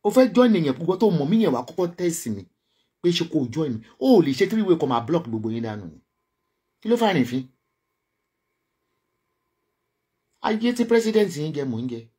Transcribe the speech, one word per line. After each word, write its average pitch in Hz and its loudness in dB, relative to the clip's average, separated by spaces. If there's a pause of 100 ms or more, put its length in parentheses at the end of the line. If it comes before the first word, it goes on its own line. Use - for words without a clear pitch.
O 208 2
fẹ́ 247 4
join 240 6
èèyàn 151 0
púpọ̀ 180 -2
tó 214 4
mọ̀ 147 0
mí 214 2
yẹn 165 2
wá 120 -6
kọ́kọ́ 175 -4
test 175 -4
mi 101 -8 (600)
pé 175 2
ṣé 170 -2
kò 160 -2 (120)
join 143 -4
mi. 110 -8 (180)
O 254 6
ò 165 6
lè 139 2
ṣe 196 2
three 220 -2
way 180 2
call, 143 -2
máa 120 0
block 165 -2
gbogbo 110 -6
yín 113 -6
dànù 107 -10
ni. 73 -20 (800)
Kí 214 -8
ló 233 4
fà 226 0
àrífín? 131 -2 (3000)
Ayé 220 0
tí 240 0
president 220 2
yín 151 -6
jẹ, 143 -4
mò 120 -4
ń 127 -8
jẹ. 117 -10 (180)